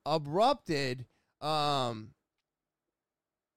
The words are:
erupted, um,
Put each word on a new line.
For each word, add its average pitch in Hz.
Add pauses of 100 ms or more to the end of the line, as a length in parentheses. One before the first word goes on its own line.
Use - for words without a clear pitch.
erupted, 147 (340)
um, 139 (1500)